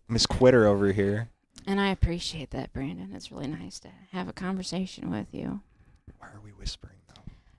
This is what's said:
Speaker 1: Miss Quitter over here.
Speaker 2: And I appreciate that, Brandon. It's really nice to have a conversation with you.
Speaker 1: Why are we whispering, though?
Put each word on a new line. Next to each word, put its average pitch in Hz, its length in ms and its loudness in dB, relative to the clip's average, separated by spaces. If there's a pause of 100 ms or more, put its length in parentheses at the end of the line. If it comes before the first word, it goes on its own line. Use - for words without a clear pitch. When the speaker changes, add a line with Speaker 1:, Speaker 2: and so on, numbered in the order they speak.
Speaker 1:
Miss 113 160 2
Quitter 127 440 8
over 101 240 4
here. 104 380 0 (340)
Speaker 2:
And 196 160 0
I 196 100 2
appreciate 170 600 -2
that, - 220 -8
Brandon. 170 420 -8
It's - 160 -16
really - 160 -10
nice 170 340 -10
to - 80 -20 (220)
have 185 160 -8
a - 60 -10
conversation 185 800 -6
with - 200 -6
you. - 280 -8 (580)
Speaker 1:
Why - 160 -20
are 104 80 -20
we 104 80 -20
whispering, - 460 -12 (100)
though? - 160 -20 (360)